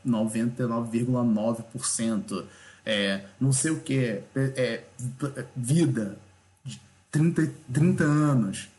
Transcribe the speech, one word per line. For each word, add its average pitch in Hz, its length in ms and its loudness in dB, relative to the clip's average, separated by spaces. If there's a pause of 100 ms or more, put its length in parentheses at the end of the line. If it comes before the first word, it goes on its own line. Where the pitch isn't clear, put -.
noventa 113 580 0
e 120 40 0
nove 117 260 -2
vírgula 123 320 2
nove 113 480 2
por - 120 -8
cento, 101 640 -2 (400)
é, 98 360 0 (180)
não 135 120 2
sei 156 200 0
o 156 80 -4
quê, 120 400 -2 (160)
é, 131 480 -2 (520)
é, 123 80 -8 (120)
vida 120 600 2 (480)
de - 160 -16 (300)
trinta, 160 400 2 (220)
trinta 170 320 4
anos 147 640 2 (100)